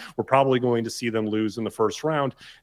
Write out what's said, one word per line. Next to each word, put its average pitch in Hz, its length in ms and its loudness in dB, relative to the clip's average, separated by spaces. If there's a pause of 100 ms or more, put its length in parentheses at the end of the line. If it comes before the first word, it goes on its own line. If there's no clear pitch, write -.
(160)
We're 117 80 -2
probably 135 340 4
going 120 240 0
to 113 80 -6
see 120 200 -6
them 110 180 -2
lose 107 300 -2
in 113 60 -4
the 104 60 -6
first - 320 -2
round. 147 320 0 (280)